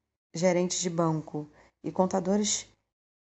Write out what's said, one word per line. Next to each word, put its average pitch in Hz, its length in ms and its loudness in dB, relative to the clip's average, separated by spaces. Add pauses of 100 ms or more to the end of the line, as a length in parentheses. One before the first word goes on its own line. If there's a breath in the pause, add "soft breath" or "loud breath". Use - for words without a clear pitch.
(340)
gerentes 180 460 2
de 175 100 -2
banco 160 580 -2 (360 soft breath)
e 165 80 -6
contadores 190 760 0 (640)